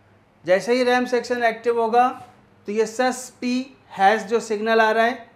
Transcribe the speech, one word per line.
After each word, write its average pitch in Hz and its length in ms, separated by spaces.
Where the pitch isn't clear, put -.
जैसे 190 300
ही 254 100
रैम 247 240
सेक्शन 240 360
एक्टिव 233 380
होगा 240 260
तो 202 40
ये 220 160
सस 254 440
पी 247 120
हैश 202 320
जो 220 180
सिग्नल 220 400
आ 220 100
रहा 226 140
है 247 300